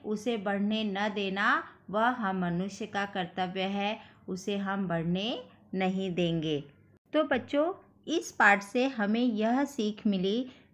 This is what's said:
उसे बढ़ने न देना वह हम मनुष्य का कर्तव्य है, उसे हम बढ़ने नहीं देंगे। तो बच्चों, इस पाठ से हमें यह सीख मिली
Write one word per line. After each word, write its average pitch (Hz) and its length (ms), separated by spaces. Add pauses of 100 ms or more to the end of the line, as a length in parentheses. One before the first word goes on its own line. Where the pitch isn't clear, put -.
उसे 214 340
बढ़ने 208 460
न 202 300
देना 208 480 (260)
वह 214 200
हम 196 320
मनुष्य 180 460
का 202 200
कर्तव्य 185 560
है, 202 360 (280)
उसे 190 300
हम 196 300
बढ़ने 180 540 (340)
नहीं 190 380
देंगे। 165 500 (500)
तो 302 120
बच्चों, 294 480 (340)
इस 339 240
पाठ 202 320
से 254 240
हमें 226 360
यह 233 420
सीख 214 420
मिली 202 440 (220)